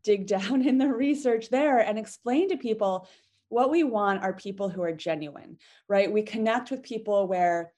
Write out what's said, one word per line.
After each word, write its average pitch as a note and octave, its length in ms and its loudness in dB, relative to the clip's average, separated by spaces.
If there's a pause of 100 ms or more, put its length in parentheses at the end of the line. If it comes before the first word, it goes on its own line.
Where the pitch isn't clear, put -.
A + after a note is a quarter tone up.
dig G3+ 240 0
<laughs> - 0 -
down A3 400 0
in C4 120 4
the C4+ 100 2
research B3+ 600 0
there C4+ 280 2
and G#3+ 180 2
explain C4 520 -2
to F4+ 80 -2
people G#3 500 -2 (440)
what B3 200 2
we D#4+ 140 2
want G3+ 400 0
are F#3+ 80 -2
people G3 360 -8
who F3+ 140 -6
are E3+ 80 -2
genuine, D#3 680 -8 (300)
right? G3+ 220 4
We G#3+ 120 2
connect A3+ 500 -2
with C4 100 -8
people G#3 460 -2
where F3 500 0